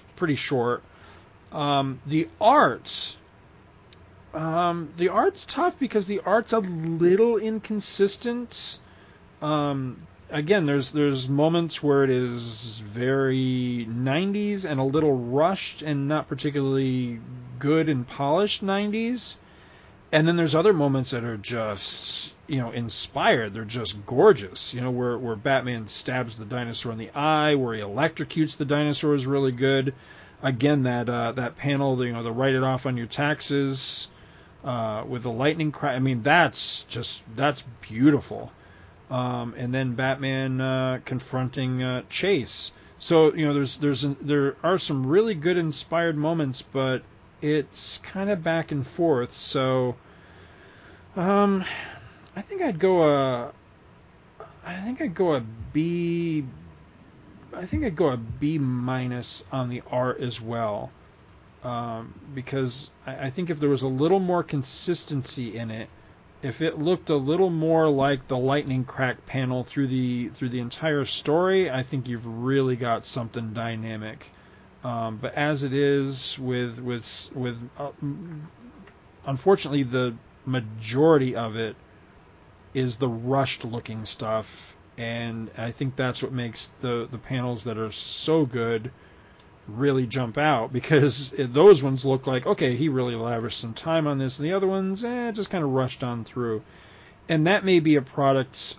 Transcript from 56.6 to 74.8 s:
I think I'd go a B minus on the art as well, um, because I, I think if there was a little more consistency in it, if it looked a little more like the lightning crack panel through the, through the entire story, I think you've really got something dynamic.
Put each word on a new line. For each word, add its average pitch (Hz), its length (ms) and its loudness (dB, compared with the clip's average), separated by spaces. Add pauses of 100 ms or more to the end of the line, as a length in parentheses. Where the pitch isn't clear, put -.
I 262 140 -10
think 302 180 -2
I'd 185 120 -2
go 165 140 4
a 127 60 0
B 127 420 -2
minus 127 920 -2
on 127 200 -4
the 123 200 -8
art 127 300 0
as 117 200 -6
well, 113 520 -4 (720)
um, 120 500 -8 (180)
because 131 580 -4 (140)
I, 135 220 -8
I 131 40 -4
think 170 200 -4
if 151 80 -4
there 147 100 2
was 135 140 2
a 135 60 0
little 156 320 2
more 180 240 0
consistency 135 1120 -4
in 113 160 -6
it, 110 160 -10 (540)
if 135 200 -4
it 160 160 -2
looked 170 320 0
a 156 60 4
little 165 340 2
more 160 380 4
like 135 400 2
the 131 80 0
lightning 131 480 0
crack 127 420 -4
panel 127 380 -2
through 139 240 -2
the, 123 400 -2
through 131 220 -6
the 123 100 -4
entire 143 440 -2
story, 180 640 2
I 131 140 -2
think 131 240 -4
you've 120 200 -6
really 127 500 2
got 117 280 -2
something 117 480 -6
dynamic. 110 800 -8 (540)